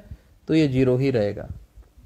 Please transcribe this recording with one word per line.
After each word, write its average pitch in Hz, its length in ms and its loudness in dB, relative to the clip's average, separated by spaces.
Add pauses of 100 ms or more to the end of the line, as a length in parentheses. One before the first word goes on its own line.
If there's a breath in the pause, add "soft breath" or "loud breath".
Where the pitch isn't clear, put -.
(480 soft breath)
तो 156 80 0
ये 156 120 4
ज़ीरो 127 300 2
ही 139 140 0
रहेगा। 104 360 -2 (580)